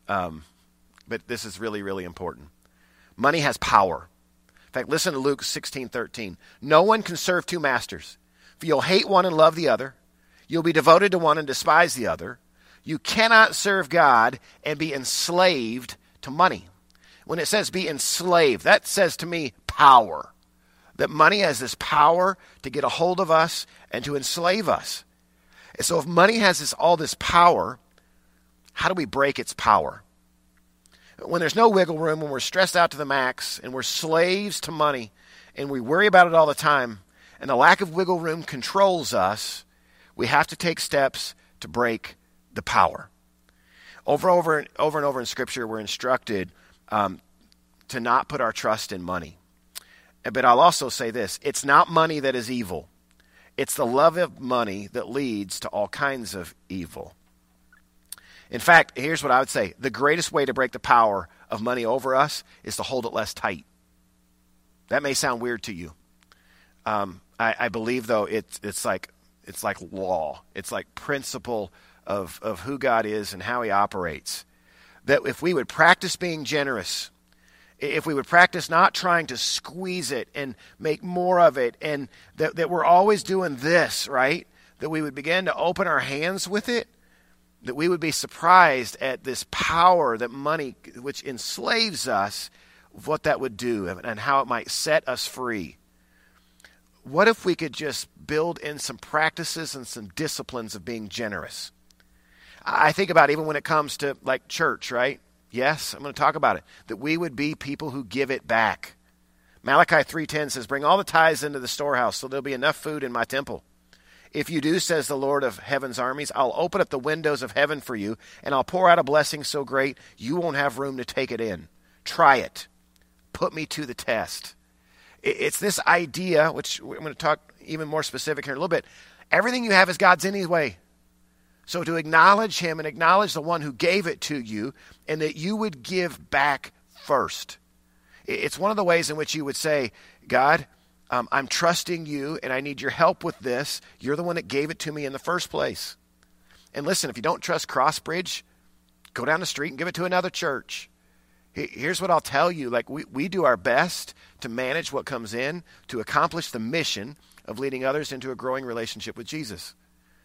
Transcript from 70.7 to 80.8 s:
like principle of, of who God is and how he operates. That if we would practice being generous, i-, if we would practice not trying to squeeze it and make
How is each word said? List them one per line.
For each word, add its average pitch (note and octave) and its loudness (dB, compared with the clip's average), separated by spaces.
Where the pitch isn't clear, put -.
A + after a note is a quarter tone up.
like G2 -10
principle B2 -8
of, F#2+ -6
of G2+ -6
who C3+ -8
God A#2 2
is G#2 -6
and F2+ -14
how A#2+ -4
he A2 -4
operates. G2 -2
That C#3 4
if C3 -6
we F3 0
would C3+ -2
practice F3 4
being E3 -6
generous, C3 -4
i-, C#3 -4
if D3 -4
we D3+ -2
would C3 -4
practice F3 4
not E3+ 4
trying E3+ 0
to B2 -10
squeeze F3+ -6
it A#2 -6
and C#3 -8
make D#3 -4